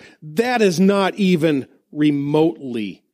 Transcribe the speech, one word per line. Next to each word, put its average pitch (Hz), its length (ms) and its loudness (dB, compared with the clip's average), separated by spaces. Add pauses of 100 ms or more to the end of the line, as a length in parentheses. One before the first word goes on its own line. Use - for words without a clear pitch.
(220)
that 226 400 -2
is 180 180 2
not 196 340 2
even 160 540 0 (240)
remotely 143 1200 -2